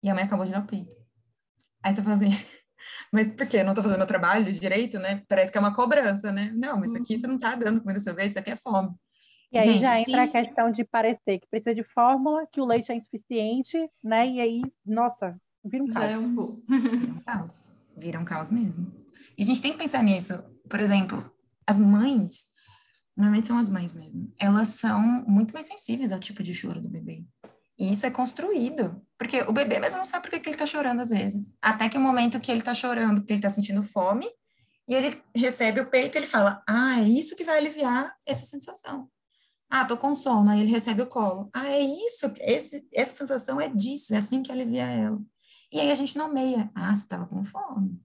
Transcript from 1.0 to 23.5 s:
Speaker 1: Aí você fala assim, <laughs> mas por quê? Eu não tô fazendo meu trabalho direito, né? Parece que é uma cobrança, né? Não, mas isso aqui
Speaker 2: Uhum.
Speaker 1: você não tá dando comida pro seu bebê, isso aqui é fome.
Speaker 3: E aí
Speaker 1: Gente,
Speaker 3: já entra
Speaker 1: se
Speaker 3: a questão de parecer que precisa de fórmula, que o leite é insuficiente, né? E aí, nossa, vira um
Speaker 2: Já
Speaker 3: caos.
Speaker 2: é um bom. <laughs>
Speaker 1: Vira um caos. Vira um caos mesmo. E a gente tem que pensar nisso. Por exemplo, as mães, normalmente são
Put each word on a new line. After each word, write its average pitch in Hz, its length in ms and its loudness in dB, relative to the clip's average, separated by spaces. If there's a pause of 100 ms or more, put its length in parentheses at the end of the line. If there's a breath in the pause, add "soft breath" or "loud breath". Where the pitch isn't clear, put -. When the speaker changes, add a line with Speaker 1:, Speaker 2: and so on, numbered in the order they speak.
Speaker 1:
Aí 196 120 0
você 214 80 -2
fala 208 140 2
assim, 202 140 4
<laughs> - 800 -8
mas 214 200 2
por - 140 -4
quê? 220 120 0
Eu 190 60 4
não 196 100 2
tô 214 80 0
fazendo 196 160 2
meu 190 80 2
trabalho 190 460 2
direito, 196 460 -2
né? 196 300 -4
Parece 190 240 4
que 214 60 0
é - 20 4
uma 202 140 4
cobrança, 220 580 2
né? 208 240 -2
Não, 254 240 -2
mas 233 100 -2
isso 233 100 -4
aqui - 140 -2
Speaker 2:
Uhum. 240 60 -2
Speaker 1:
você 247 80 -4
não 262 100 -2
tá 247 160 -2
dando 226 260 0
comida 196 140 -4
pro 202 60 -2
seu 196 140 -6
bebê, 196 140 -2
isso 202 100 -4
aqui 202 120 -8
é 233 60 -8
fome. 196 340 0 (640 soft breath)
Speaker 3:
E 240 60 4
aí 220 140 8
Speaker 1:
Gente, 220 100 6
Speaker 3:
já 240 180 6
entra 247 120 -2 (140)
Speaker 1:
se - 100 -2
Speaker 3:
a 233 80 4
questão 233 280 2
de 226 120 -2
parecer 220 540 0
que - 100 -14
precisa 220 260 -2
de 220 100 -6
fórmula, 269 680 2
que 285 80 -4
o 262 40 2
leite 233 260 2
é 240 60 -2
insuficiente, 233 800 -4 (260)
né? 226 260 2
E 254 120 -2
aí, 233 220 0 (220)
nossa, 214 520 -2 (280)
vira 254 200 -4
um 269 40 -4
Speaker 2:
Já 226 120 -4
Speaker 3:
caos. 214 120 0
Speaker 2:
é 220 60 -4
um 240 160 -2
bom. - 280 -6
<laughs> - 60 -18
Speaker 1:
Vira 240 440 0
um - 80 -12
caos. - 480 -10 (280)
Vira 165 240 -8
um 170 40 -4
caos 160 260 -8
mesmo. 180 420 -2 (460 loud breath)
E - 40 0
a 202 40 2
gente 254 160 2
tem 302 100 -2
que 311 60 -8
pensar 285 240 0
nisso. 185 400 2 (260)
Por 208 120 -2
exemplo, 202 500 0 (360)
as 202 120 4
mães, 208 680 4 (680 soft breath)
normalmente 208 300 4
são 233 120 0